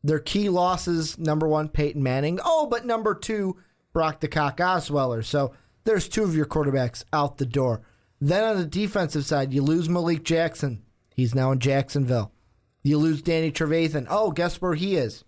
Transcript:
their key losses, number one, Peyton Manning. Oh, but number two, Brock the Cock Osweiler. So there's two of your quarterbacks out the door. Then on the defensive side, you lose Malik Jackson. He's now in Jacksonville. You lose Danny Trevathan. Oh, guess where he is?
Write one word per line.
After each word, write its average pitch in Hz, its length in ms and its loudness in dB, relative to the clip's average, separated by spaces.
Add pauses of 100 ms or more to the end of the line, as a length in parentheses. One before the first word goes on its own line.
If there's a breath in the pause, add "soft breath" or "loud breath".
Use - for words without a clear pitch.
their 151 140 2
key 202 300 0
losses, 175 680 0
number 156 300 0
one, 151 200 0
Peyton 147 340 -2
Manning. 139 420 0
Oh, 320 220 2
but 233 180 -4
number 220 300 0
two, 202 420 -4 (380 soft breath)
Brock 160 260 0
the 147 80 -4
Cock 147 300 -2
Osweiler. 143 680 0
So 139 280 -2 (320 soft breath)
there's 214 240 0
two 220 160 0
of 175 120 0
your 151 100 2
quarterbacks 135 640 -2
out 147 260 0
the 135 80 -2
door. 120 340 -2 (400 soft breath)
Then 180 240 2
on 220 140 2
the 175 80 0
defensive 175 580 -2
side, 139 300 0
you 139 80 2
lose 160 260 2
Malik 170 360 0
Jackson. 160 580 -2 (320)
He's 123 200 2
now 131 180 2
in 135 80 2
Jacksonville. 135 720 0 (500)
You 147 160 2
lose 151 240 2
Danny 160 280 0
Trevathan. 151 600 0
Oh, 208 200 2
guess 170 300 -2
where 180 140 0
he 185 220 -2
is? 120 320 -4